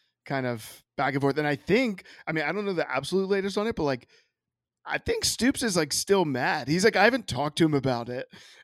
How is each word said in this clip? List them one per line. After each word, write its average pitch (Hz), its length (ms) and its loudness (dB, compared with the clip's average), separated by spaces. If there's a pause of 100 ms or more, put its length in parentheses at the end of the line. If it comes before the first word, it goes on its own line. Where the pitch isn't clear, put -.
(260)
kind 135 200 -4
of 120 380 -8 (120)
back 135 180 0
and 135 80 0
forth. 139 160 2
And 151 100 0
I 147 100 0
think, 214 480 0 (220)
I 165 40 -6
mean, 160 140 -2
I 151 80 -2
don't 208 100 -6
know 202 100 -4
the 156 160 -2
absolute 139 380 -2
latest 196 300 -2
on 214 100 -2
it, 233 80 -4
but, 170 80 -4
like, 135 240 -2 (800)
I 147 120 -6
think 453 280 -4
Stoops - 380 0
is, 214 120 -2
like, 156 160 2
still 196 320 2
mad. 143 460 -2
He's 180 160 2
like, 214 100 6
"I 185 80 6
haven't 240 240 4
talked 139 300 -4
to 165 80 6
him 156 80 2
about 120 340 0
it." 123 200 -8 (360)